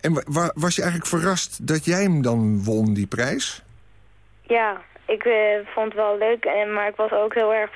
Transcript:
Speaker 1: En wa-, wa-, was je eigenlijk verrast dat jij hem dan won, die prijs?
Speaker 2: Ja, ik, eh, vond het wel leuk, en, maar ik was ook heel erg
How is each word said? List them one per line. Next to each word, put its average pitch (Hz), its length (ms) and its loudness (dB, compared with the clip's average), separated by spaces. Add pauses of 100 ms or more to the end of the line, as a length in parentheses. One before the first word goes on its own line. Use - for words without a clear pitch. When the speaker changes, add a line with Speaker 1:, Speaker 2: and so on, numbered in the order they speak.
Speaker 1:
En 160 140 0
wa-, - 120 0
wa-, 160 280 0
was 170 200 0
je 185 80 -2
eigenlijk 170 280 -2
verrast 175 560 -2
dat 156 180 0
jij 180 180 2
hem 170 200 4
dan 110 420 2
won, 107 300 2
die 98 120 0
prijs? 131 560 -4 (800)
Speaker 2:
Ja, 220 380 0 (260)
ik, 214 180 -2
eh, 214 500 2
vond 220 120 -2
het 214 80 -8
wel 208 240 0
leuk, 226 260 0
en, 208 280 -2
maar 208 160 -2
ik 208 80 -6
was 214 160 -2
ook 214 220 0
heel 220 200 2
erg 214 220 -2